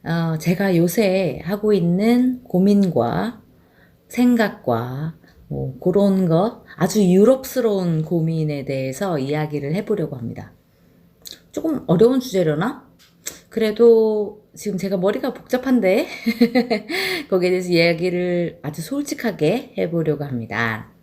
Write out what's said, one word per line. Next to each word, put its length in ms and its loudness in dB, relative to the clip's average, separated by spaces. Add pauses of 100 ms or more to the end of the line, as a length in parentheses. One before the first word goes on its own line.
어, 340 -2
제가 380 0
요새 680 2
하고 260 -2
있는 720 2
고민과 960 2 (680)
생각과 1040 0 (320)
뭐 320 -8
그런 480 2
거, 380 0 (100)
아주 260 0
유럽스러운 1000 2
고민에 600 -2
대해서 520 -4
이야기를 560 -4
해보려고 440 -4
합니다. 340 -12 (1040)
조금 340 -4
어려운 320 4
주제려나? 680 -2 (580)
그래도 960 2 (100)
지금 240 -6
제가 200 -2
머리가 360 0
복잡한데 760 0 (600)
<laughs> 640 -4
거기에 200 2
대해서 200 -2
이야기를 920 0
아주 180 -8
솔직하게 960 -4
해보려고 480 -2
합니다. 680 -4 (120)